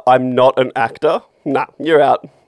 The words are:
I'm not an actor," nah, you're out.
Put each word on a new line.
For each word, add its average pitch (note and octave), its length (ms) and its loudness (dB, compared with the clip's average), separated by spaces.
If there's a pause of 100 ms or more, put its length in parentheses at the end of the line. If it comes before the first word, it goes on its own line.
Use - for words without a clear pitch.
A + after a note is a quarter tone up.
I'm B2+ 260 0
not B2+ 240 2
an B2+ 180 -2
actor," D#3 460 -4 (240)
nah, C3+ 220 -4 (120)
you're D3+ 220 2
out. C3 260 0 (200)